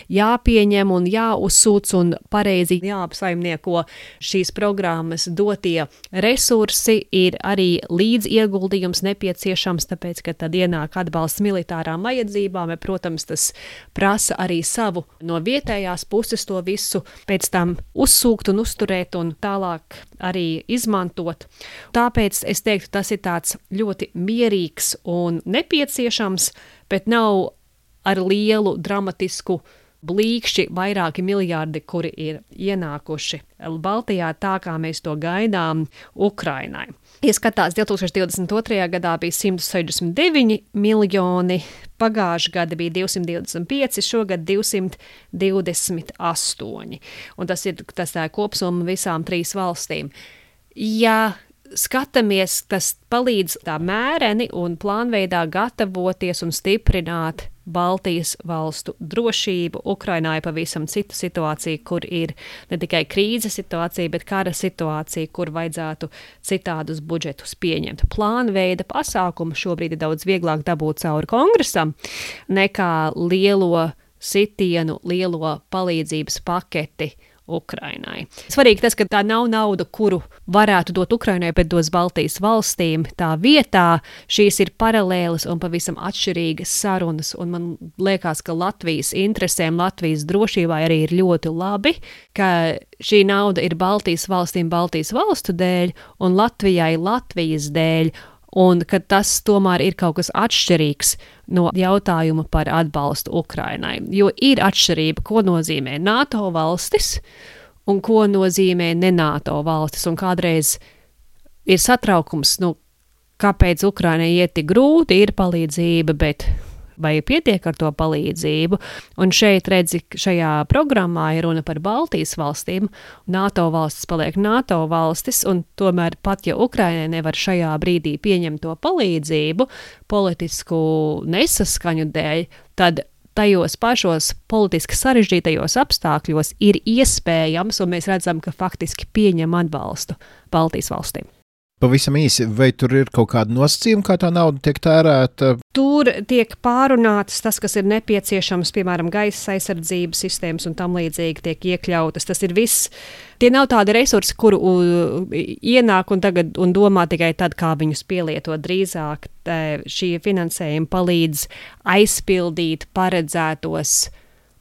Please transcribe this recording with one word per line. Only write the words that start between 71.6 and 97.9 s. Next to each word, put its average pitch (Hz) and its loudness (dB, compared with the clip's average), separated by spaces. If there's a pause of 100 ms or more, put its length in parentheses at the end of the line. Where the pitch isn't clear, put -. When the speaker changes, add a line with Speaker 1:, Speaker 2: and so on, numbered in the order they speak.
Speaker 1:
nekā 180 0
lielo 175 2 (260)
sitienu, 180 -2
lielo 170 -4 (100)
palīdzības 160 -4
paketi 160 -6 (380)
Ukrainai. - -10
Svarīgi 240 4
tas, 226 4
ka - 2
tā 214 2
nav 226 2
nauda, 214 0
kuru 196 0 (340)
varētu 202 4
dot 185 0
Ukrainai, 180 0
bet 175 2
dos 160 2
Baltijas 175 0
valstīm. 185 0 (160)
Tā 165 0 (100)
vietā 202 4 (320)
šīs 202 4
ir 180 -2
paralēlas 185 0
un 170 -2
pavisam 170 -6
atšķirīgas 170 -4
sarunas, 170 -2
un 175 -6
man 175 -6 (320)
liekas, 185 -2
ka 170 -4
Latvijas 165 -4
interesēm, 180 0
Latvijas 160 -2
drošībai 175 0
arī 160 2
ir 170 0
ļoti 170 2
labi, 196 0 (360)
ka 175 0 (240)
šī 208 6
nauda 196 2
ir 170 -2
Baltijas 185 -2
valstīm, 175 -2
Baltijas 170 -2
valstu 330 0
dēļ, 180 0 (260)
un 185 4
Latvijai 185 2
Latvijas 160 -2
dēļ, 160 2 (420)